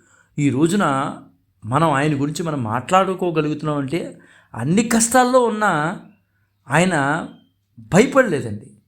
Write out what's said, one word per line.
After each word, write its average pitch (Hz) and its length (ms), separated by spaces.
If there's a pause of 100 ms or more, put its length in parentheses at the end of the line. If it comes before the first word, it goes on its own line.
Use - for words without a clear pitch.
(400)
ఈ 143 100
రోజున 151 640 (520)
మనం 147 260
ఆయన 139 300
గురించి 151 220
మనం 147 200
మాట్లాడుకోగలుగుతున్నాం 156 1120
అంటే, 139 400 (380)
అన్ని 160 280
కష్టాల్లో 247 600
ఉన్నా 196 560 (720)
ఆయన 156 580 (520)
భయపడలేదండి. 156 880 (220)